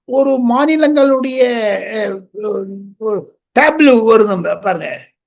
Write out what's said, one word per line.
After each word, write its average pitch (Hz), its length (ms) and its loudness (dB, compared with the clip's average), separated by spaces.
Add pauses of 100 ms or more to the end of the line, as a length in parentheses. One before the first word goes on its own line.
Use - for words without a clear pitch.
ஒரு 269 260 0
மாநிலங்களுடைய, 269 1120 2 (520)
அஹ், 196 300 -6 (760)
ஒரு 214 420 -6 (200)
டேப்லு 302 320 4 (200)
வருது 185 480 2
பாருங்க, 156 460 -6 (200)